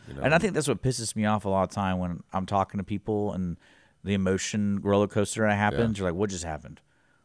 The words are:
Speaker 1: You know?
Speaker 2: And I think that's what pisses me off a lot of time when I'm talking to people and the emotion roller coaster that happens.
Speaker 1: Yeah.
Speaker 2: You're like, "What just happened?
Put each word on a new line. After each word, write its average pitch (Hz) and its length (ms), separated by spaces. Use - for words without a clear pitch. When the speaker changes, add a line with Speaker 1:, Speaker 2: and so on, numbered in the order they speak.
Speaker 1:
You 123 80
know? 135 80
Speaker 2:
And 139 100
I 160 60
think 185 160
that's 143 140
what 117 120
pisses 120 360
me 107 80
off 107 200
a 101 40
lot 95 160
of 92 60
time 95 280
when 90 240
I'm 95 140
talking 98 320
to 95 60
people 104 480
and 87 240
the 98 100
emotion 98 640
roller 101 280
coaster 107 360
that 104 120
happens. 104 420
Speaker 1:
Yeah. 98 60
Speaker 2:
You're 90 80
like, 85 80
"What 104 100
just 87 140
happened? - 360